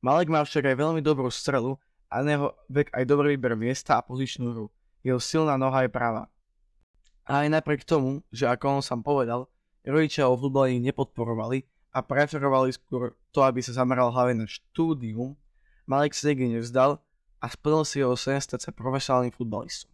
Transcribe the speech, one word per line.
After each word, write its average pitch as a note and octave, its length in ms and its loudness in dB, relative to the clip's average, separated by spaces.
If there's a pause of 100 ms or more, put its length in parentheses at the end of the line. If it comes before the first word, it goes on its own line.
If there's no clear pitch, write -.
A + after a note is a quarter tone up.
Malik D3+ 240 4
má D3+ 160 2
však C#3 320 2
aj - 0 -
veľmi D#3 240 0
dobrú C#3 320 0
strelu C3+ 480 -2 (320)
a A#2 80 -2
na D3 160 2
jeho C#3+ 120 -2 (200)
vek C#3+ 240 0
aj B2+ 160 -2
dobrý C#3+ 320 4
výber A#2+ 160 0
miesta A#2+ 400 0
a A#2 80 0
pozičnú B2+ 480 -6
hru. A2+ 160 -8 (400)
Jeho B2 160 0
silná D#3 320 0
noha C3 320 0
je A2 40 -4
pravá. A2+ 360 -2 (960)
A C#3+ 240 0
aj D#3 160 2
napriek D3 240 -4
tomu, C#3 400 0
že B2 160 -6
ako C#3 360 0
on C3+ 40 -6
sám A#2+ 240 -6
povedal, B2+ 400 0 (400)
rodičia D3 400 2
ho B2+ 80 6
v B2+ 120 -4
futbale C3 320 2
nepodporovali A#2+ 840 -4 (260)
a C3 160 -4
preferovali C3+ 640 2
skôr B2 480 -8 (160)
to, C#3+ 80 4
aby C3 180 4
sa B2 160 -8
zameral B2+ 380 2
hlavne B2 320 2
na - 20 -14
štúdium, B2+ 840 -4 (500)
Malik C#3+ 320 0
sa D3 160 0
nikdy B2 300 0
nevzdal B2+ 400 2 (400)
a - 80 -6
splnil D#3 340 0
si C#3+ 160 -4
jeho B2+ 140 2
sen C3+ 260 -2
stať - 300 -8
sa - 20 -14
profesionálnym B2+ 640 -2
futbalistom. A2+ 600 -8